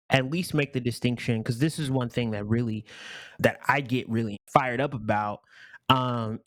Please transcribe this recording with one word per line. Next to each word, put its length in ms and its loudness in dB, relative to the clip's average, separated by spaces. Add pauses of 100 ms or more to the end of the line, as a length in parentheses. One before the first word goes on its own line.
(120)
at 200 2
least 240 -2
make 180 0
the 60 -2
distinction, 640 -2
'cause 160 -2
this 180 0
is 140 -4
one 180 0
thing 220 -2
that 140 -4
really, 380 0 (560)
that 280 4
I 140 4
get 280 -2
really 280 -2 (140)
fired 300 4
up 140 -2
about, 460 -2 (480)
um, 580 2